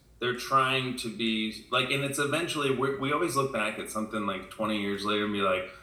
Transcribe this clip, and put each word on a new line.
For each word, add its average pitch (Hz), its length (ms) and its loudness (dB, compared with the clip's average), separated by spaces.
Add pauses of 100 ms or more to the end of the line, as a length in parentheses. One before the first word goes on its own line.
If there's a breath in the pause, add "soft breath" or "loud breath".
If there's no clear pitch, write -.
(180)
they're 120 160 0
trying 131 640 2
to 110 180 -6
be, 110 560 -2
like, 127 200 2
and 139 120 0
it's 143 160 -2
eventually, 147 520 0
we, 135 260 2
we 135 160 0
always 143 220 2
look 131 180 2
back 107 260 -2
at - 100 -8
something, 110 360 -4
like, 95 240 -4
twenty 107 320 0
years 101 240 -2
later 104 180 2
and 104 100 0
be 101 60 0
like, 92 300 2 (140 loud breath)